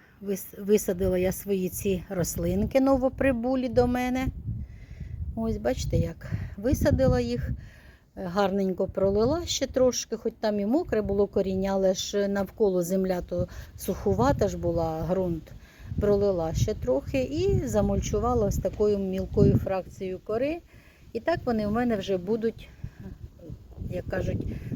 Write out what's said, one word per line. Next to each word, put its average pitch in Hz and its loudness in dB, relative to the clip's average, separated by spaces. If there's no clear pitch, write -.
вис-, 196 -6
висадила 190 4
я 185 2
свої 185 -2
ці 185 -2
рослинки 185 0
новоприбулі 262 2
до 247 4
мене. 254 0
Ось, 226 -2
бачите, - -2
як 165 -2
висадила 254 4
їх. 240 -2
Гарненько 190 0
пролила 220 2
ще - -2
трошки, 247 0
хоч 220 -4
там 208 0
і 202 0
мокре 240 0
було 196 2
коріння, 190 0
але 190 4
ж 202 -2
навколо 196 2
земля 185 0
то 175 -2
сухувата 208 2
ж 180 -4
була, 165 -2
ґрунт. 180 -2
Пролила 202 2
ще - 2
трохи 262 -2
і 339 0
замульчувала 208 2
ось - 0
такою 208 0
мілкою 190 4
фракцією 190 -6
кори. 277 -4
І 233 -6
так 330 -2
вони 220 0
у 208 -2
мене 233 0
вже 190 0
будуть, 220 -4
як 180 -6
кажуть, 185 -2